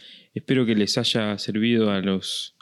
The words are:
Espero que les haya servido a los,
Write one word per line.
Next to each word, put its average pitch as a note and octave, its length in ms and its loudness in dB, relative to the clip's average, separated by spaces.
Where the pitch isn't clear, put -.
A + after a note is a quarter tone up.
Espero C3 320 0
que A2+ 100 2
les G#2 220 2
haya A2 420 -2
servido A2 520 0
a G2 100 0
los, - 600 -4